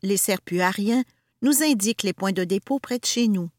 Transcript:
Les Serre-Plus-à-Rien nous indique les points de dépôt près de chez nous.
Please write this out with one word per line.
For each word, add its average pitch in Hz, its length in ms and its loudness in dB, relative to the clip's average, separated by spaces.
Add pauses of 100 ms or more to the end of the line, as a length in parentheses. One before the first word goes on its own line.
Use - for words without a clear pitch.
Les 190 140 0
Serre-Plus-à-Rien 190 880 0 (380)
nous 285 200 2
indique 226 400 2
les 190 100 0
points 190 200 -2
de 185 100 -2
dépôt 196 380 -2
près - 180 -6
de 240 60 -10
chez 240 240 0
nous. 185 200 0 (100)